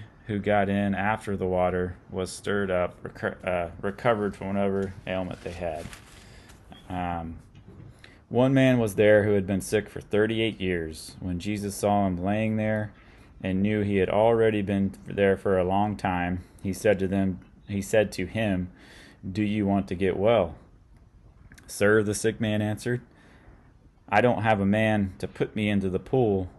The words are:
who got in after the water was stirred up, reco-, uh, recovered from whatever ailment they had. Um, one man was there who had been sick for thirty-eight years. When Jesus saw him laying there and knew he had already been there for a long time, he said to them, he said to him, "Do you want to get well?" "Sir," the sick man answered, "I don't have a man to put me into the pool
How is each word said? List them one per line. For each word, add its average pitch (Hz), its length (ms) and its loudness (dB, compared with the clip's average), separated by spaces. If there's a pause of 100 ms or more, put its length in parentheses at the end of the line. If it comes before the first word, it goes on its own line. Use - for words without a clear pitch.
(280)
who 104 120 -4
got 101 300 2
in 101 260 0
after 101 400 -2
the 92 120 -2
water 90 480 0 (140)
was 92 220 -6
stirred 98 400 -4
up, 90 320 -2
reco-, - 420 -8
uh, 87 260 -2 (100)
recovered 104 540 -2
from 98 120 -10
whatever 98 460 -2 (120)
ailment 92 380 -6
they 87 80 -10
had. 85 340 -8 (1040)
Um, 87 500 -8 (920)
one 131 240 2
man 131 260 6
was 107 160 0
there 107 300 8
who 107 60 2
had 98 140 2
been 95 140 0
sick 104 300 -2
for - 100 -14
thirty-eight 110 640 0
years. 85 580 -6
When 90 200 -6
Jesus 101 360 -6
saw 101 320 2
him 90 160 -4
laying 110 320 -2
there 107 380 -2 (500)
and 95 180 0
knew 107 200 2
he 101 160 0
had 92 120 2
already 110 520 4
been 98 320 -2 (120)
there 98 300 2
for 95 220 0
a 90 80 2
long 101 320 0
time, 90 480 -4 (180)
he 98 80 -4
said 101 280 2
to 95 100 -2
them, 95 320 0 (260)
he 98 140 -4
said 104 320 2
to 92 120 -6
him, 95 440 -2 (600)
"Do 104 140 -2
you 104 240 0
want 98 220 0
to 92 60 -4
get 92 200 0
well?" 101 400 2 (1120)
"Sir," 104 360 2
the 104 100 -2
sick 110 260 -4
man 107 220 0
answered, 120 400 -4 (1040)
"I 104 140 4
don't 117 220 2
have 110 180 2
a 98 40 2
man 104 540 2
to - 80 -6
put - 260 -6
me 104 140 -2
into 98 220 0
the 90 100 -2
pool 101 600 0